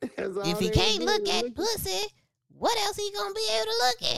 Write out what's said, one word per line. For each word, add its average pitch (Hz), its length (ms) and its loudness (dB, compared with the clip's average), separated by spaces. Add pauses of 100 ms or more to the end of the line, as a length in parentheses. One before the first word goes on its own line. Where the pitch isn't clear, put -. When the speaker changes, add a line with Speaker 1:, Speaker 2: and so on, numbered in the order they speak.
Speaker 1:
<laughs> - 160 -8
That's - 200 -4
all 403 80 -2
Speaker 2:
If 427 140 0
he 427 120 2
Speaker 1:
they - 0 -
Speaker 2:
can't 427 280 4
Speaker 1:
was 330 80 -2
Speaker 2:
look 415 180 2
Speaker 1:
doing, 359 140 2
Speaker 2:
at - 40 0
Speaker 1:
looking. 254 120 -4
Speaker 2:
pussy, 403 520 -2 (420)
what 453 320 0
else 415 160 -2
he 415 180 -4
gonna 403 180 -4
be 440 220 -4
able 440 100 2
to 440 220 0
look 480 320 0